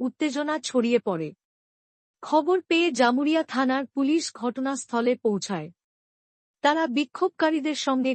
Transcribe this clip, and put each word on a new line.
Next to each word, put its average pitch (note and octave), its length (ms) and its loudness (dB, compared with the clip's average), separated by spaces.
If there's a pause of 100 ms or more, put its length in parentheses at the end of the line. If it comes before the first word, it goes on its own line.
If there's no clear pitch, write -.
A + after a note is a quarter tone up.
উত্তেজনা D4 580 -2
ছড়িয়ে A#3+ 400 0
পড়ে। E3 300 -4 (920)
খবর D#4+ 380 2
পেয়ে E4+ 300 2
জামুরিয়া C4+ 520 2
থানার C4 440 -2
পুলিশ C#4+ 380 0 (100)
ঘটনাস্থলে B3 800 -2
পৌঁছায়। G3 540 -4 (960)
তারা D#4 220 2
বিক্ষোভকারীদের D4+ 880 0
সঙ্গে C4 400 0